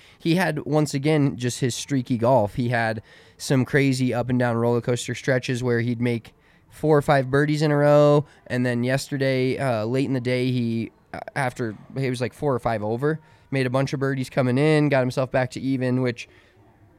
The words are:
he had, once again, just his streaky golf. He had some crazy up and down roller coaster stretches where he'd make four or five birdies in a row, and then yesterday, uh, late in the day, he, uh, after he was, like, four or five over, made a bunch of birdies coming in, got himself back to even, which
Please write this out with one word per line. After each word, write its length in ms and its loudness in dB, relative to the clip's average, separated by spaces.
he 160 2
had, 240 0
once 340 0
again, 420 2
just 220 -4
his 160 -2
streaky 420 -2
golf. 380 2
He 140 -2
had 340 -2
some 260 0
crazy 500 2
up 160 -4
and 80 0
down 180 2
roller 240 2
coaster 360 -4
stretches 480 -2
where 160 2
he'd 200 -2
make 320 -2
four 260 2
or 60 2
five 260 2
birdies 320 0
in 120 2
a 40 2
row, 480 6
and 180 -2
then 200 0
yesterday, 760 -2
uh, 260 -2
late 200 0
in 80 -2
the 80 0
day, 320 0
he, 400 -2
uh, 60 -12
after 400 -4
he 100 -2
was, 120 -4
like, 120 -4
four 220 -2
or 60 -2
five 240 -2
over, 340 -2
made 160 0
a 40 -2
bunch 220 0
of 60 -4
birdies 320 -2
coming 280 0
in, 300 4
got 120 2
himself 320 -2
back 180 0
to 100 -10
even, 420 -2
which 260 -4